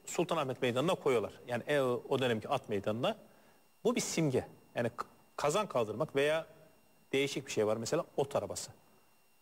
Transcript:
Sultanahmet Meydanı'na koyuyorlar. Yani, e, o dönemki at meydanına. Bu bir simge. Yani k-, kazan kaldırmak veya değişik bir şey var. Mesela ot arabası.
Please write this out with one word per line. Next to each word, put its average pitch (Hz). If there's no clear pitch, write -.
Sultanahmet 156
Meydanı'na 135
koyuyorlar. 120
Yani, 120
e, 147
o 127
dönemki 120
at 135
meydanına. 110
Bu 233
bir 226
simge. 135
Yani 120
k-, -
kazan 180
kaldırmak 117
veya 151
değişik 139
bir -
şey 107
var. 107
Mesela 147
ot 139
arabası. 92